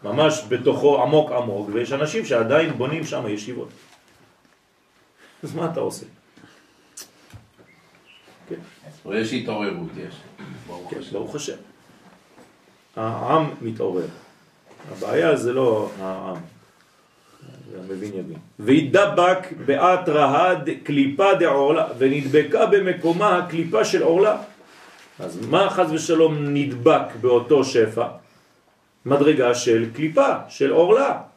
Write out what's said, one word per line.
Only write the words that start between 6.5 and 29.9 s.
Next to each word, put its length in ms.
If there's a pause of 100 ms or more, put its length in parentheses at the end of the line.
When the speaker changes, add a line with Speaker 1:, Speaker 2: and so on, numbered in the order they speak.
Speaker 1:
כן. 120 (460)
Speaker 2:
אבל 100
יש 160
התעוררות, 640
יש. 180 (520)
ברוך 240
Speaker 1:
כן, 80
Speaker 2:
השם. 140
Speaker 1:
ברוך 220
השם. 220 (1400)
העם 540 (100)
מתעורר. 460 (840)
הבעיה 440
זה 160
לא 380 (100)
העם. 360 (1400)
המבין 360
יבין. 240 (200)
"וידבק 800 (280)
באת 420
רהד 640 (140)
קליפה 500
דעורלה", 520 (120)
ונדבקה 680
במקומה 720
הקליפה 460
של 180
עורלה. 340 (840)
אז 280
מה 240
חס 200
ושלום 440 (200)
נדבק 520 (140)
באותו 440
שפע? 420 (1000)
מדרגה 480
של 400